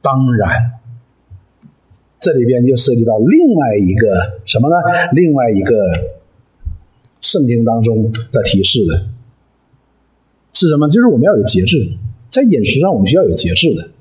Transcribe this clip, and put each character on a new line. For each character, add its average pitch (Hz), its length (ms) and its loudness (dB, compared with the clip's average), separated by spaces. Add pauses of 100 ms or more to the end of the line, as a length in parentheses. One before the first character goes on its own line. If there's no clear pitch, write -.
当 131 320 0
然， 98 160 0 (1700)
这 170 100 2
里 127 140 0
边 123 200 2
就 131 120 2
涉 123 180 0
及 113 80 0
到 110 140 0
另 233 380 4
外 123 200 0
一 98 200 0
个 113 120 2 (380)
什 113 140 -2
么 139 100 2
呢？ 170 60 2 (380)
另 160 200 2
外 120 180 0
一 98 100 0
个 107 140 0 (1400)
圣 - 260 0
经 117 200 0
当 113 180 0
中 110 260 0 (220)
的 113 120 0
提 98 200 0
示 - 220 0
了， 85 240 -4 (1400)
是 170 160 0
什 147 80 0
么？ 147 100 0
就 202 140 2
是 247 60 4
我 220 100 2
们 123 60 0
要 190 120 2
有 104 80 0
节 92 200 0
制， 113 340 -2 (340)
在 269 120 0
饮 185 200 2
食 - 160 -2
上 180 140 0
我 120 40 -2
们 98 80 2
需 139 120 2
要 185 60 4
有 92 120 0
节 - 140 -4
制 165 240 -2
的。 165 160 -10 (120)